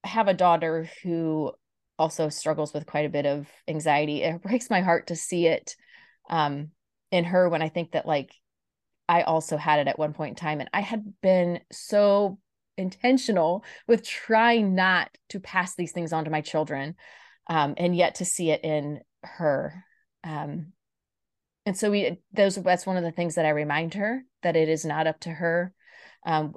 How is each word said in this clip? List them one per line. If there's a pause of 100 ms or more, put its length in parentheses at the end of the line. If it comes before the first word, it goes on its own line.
have
a
daughter (160)
who (480)
also
struggles
with
quite
a
bit
of (180)
anxiety.
It
breaks
my
heart
to
see
it, (540)
um, (400)
in
her,
when
I
think
that,
like, (800)
I
also
had
it
at
one
point
in
time,
and
I
had
been (100)
so (400)
intentional (240)
with
trying
not (200)
to
pass
these
things
on
to
my
children, (520)
um,
and
yet
to
see
it
in (240)
her. (380)
Um, (920)
and
so
we, (140)
those,
that's
one
of
the
things
that
I
remind
her, (180)
that
it
is
not
up
to
her. (520)
Um,